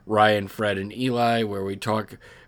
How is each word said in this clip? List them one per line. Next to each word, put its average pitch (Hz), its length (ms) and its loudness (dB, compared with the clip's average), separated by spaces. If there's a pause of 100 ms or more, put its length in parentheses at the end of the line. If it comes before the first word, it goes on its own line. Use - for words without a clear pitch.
Ryan, 107 400 4
Fred, 101 320 -2
and 98 180 -8
Eli, 120 460 0
where 101 220 -4
we 98 100 -4
talk 107 420 -4 (320)